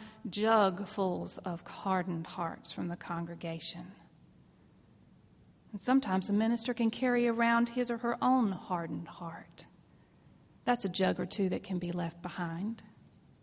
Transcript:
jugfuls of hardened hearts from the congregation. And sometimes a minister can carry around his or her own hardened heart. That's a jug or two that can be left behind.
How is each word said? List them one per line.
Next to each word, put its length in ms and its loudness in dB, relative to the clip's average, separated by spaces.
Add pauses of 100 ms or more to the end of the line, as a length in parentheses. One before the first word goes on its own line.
(260)
jugfuls 1160 2
of 220 -4
hardened 600 -2
hearts 460 -6
from 160 -6
the 80 -6
congregation. 960 -6 (1800)
And 100 -6
sometimes 480 4
a 20 0
minister 400 2
can 180 2
carry 380 2
around 400 4
his 220 -2
or 80 -2
her 240 -2
own 300 4
hardened 560 -4
heart. 580 -12 (960)
That's 220 2
a 20 -2
jug 320 2
or 60 -2
two 240 0
that 120 -2
can 160 -4
be 140 -4
left 300 -4
behind. 600 -6 (600)